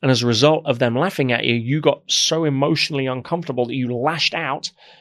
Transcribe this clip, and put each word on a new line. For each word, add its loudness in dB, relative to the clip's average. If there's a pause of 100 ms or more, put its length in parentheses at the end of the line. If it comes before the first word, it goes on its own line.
and 2
as 2
a 2
result 4
of 0
them 2
laughing 0
at 0
you, 2
you 0
got 0
so 0
emotionally 0
uncomfortable -4
that -6
you -2
lashed -2
out -6 (300)